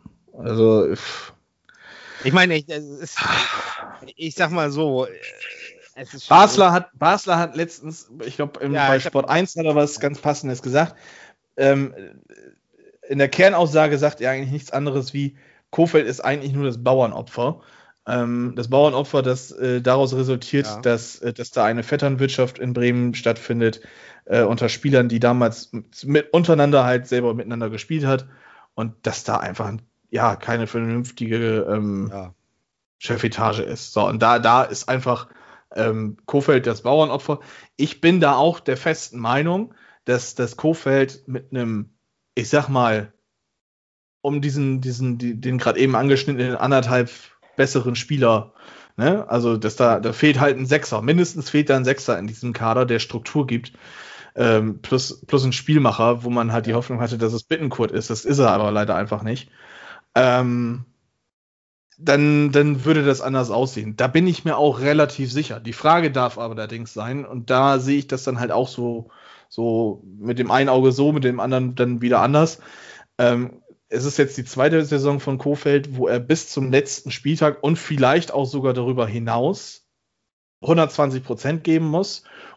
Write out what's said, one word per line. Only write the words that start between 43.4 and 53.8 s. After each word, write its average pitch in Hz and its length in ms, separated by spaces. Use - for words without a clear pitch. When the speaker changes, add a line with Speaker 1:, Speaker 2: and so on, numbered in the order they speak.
Speaker 1:
um 143 200
diesen, 139 400
diesen, 127 360
die, 120 240
den 127 180
grad - 180
eben 131 180
angeschnittenen 131 600
anderthalb 127 540
besseren 127 380
Spieler, 117 580
ne? 160 320
Also, 117 280
dass 107 200
da, 117 240
da 117 120
fehlt 143 280
halt 139 180
ein 131 80
Sechser. 127 360
Mindestens 160 480
fehlt 147 200
da 135 60
ein 131 80
Sechser 131 340
in 95 80
diesem 117 260
Kader, 117 320
der 120 140
Struktur 127 480
gibt. 117 260